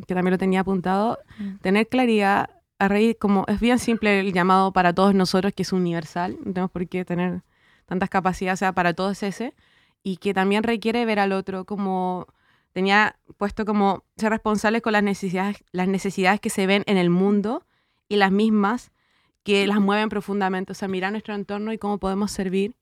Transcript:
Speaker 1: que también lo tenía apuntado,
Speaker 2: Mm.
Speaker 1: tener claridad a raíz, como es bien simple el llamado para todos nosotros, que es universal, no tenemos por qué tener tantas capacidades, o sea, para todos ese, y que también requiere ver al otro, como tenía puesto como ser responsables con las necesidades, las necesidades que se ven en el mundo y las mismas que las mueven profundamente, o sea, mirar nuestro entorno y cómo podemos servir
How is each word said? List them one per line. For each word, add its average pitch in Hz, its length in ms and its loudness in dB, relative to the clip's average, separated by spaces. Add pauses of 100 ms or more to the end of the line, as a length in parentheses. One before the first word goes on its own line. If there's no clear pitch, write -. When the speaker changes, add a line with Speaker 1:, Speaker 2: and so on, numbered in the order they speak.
Speaker 1:
que - 100 -6
también 180 160 2
lo 185 60 2
tenía 190 240 2
apuntado, 190 560 0 (220)
Speaker 2:
Mm. 196 220 -10
Speaker 1:
tener 208 260 2
claridad 220 640 2 (280)
a 196 120 2
raíz, 220 280 4
como 196 300 2
es 208 140 -2
bien 233 180 2
simple 208 400 0
el 190 140 -2
llamado 190 400 4
para 180 200 4
todos 196 220 4
nosotros, 190 380 2
que 190 100 -6
es - 80 -6
universal, 175 720 -2
no 202 100 -6
tenemos 185 180 -4
por 175 180 -6
qué 185 160 -6
tener 180 360 -2 (440)
tantas 185 240 -4
capacidades, 185 500 -2
o - 20 -10
sea, 185 120 0
para 175 200 2
todos 190 300 -4
ese, 226 300 -6 (500)
y 190 140 -6
que 202 160 -4
también 196 300 2
requiere 233 420 -2
ver 214 140 0
al 196 120 0
otro, 190 340 -4
como 185 600 -4 (460)
tenía 196 440 2 (200)
puesto 202 280 -4
como 196 380 2 (140)
ser 220 140 -2
responsables 220 500 0
con 220 120 -2
las 208 100 4
necesidades, 196 600 -2 (100)
las 180 160 -2
necesidades 190 500 0
que 226 100 -6
se 190 180 -2
ven 202 180 2
en 208 120 2
el 175 120 4
mundo 202 560 2 (420)
y 208 80 -2
las 190 160 4
mismas 214 600 0 (520)
que 196 240 2
las 208 140 2
mueven 208 280 2
profundamente, 196 600 -4
o 190 40 -10
sea, 202 120 -6
mirar 190 240 -4
nuestro 214 240 -8
entorno 202 380 -6
y 220 40 -6
cómo 208 220 -4
podemos 196 320 -2
servir 196 500 -2